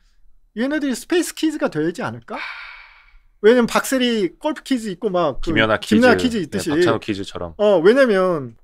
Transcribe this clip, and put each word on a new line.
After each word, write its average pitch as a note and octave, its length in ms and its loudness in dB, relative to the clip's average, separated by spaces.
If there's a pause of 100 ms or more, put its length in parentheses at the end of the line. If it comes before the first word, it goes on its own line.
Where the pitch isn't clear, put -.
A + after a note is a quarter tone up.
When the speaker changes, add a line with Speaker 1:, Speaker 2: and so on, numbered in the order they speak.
(580)
Speaker 1:
얘네들이 C#4 380 -2
스페이스 - 400 -2
키즈가 D4+ 340 -2
돼야지 D#3+ 340 -4
않을까? A#2+ 340 -10 (1040)
왜냐면 A#3 260 6
박세리 A#3 720 -2
골프 - 240 -6
키즈 A3+ 280 -4
있고 G3+ 180 -6
막 F3 320 -2
그 E3 100 -2
Speaker 2:
김연아 A2 260 2
키즈, - 180 -2
Speaker 1:
김연아 A#3+ 200 6
키즈 A3+ 220 -2
Speaker 2:
네, F#3 60 -2
Speaker 1:
있듯이. F3+ 260 -6
Speaker 2:
박찬호 C#3+ 300 2
키즈처럼. F2+ 580 -8
Speaker 1:
어, G#3 220 4
왜냐면, F#3 840 2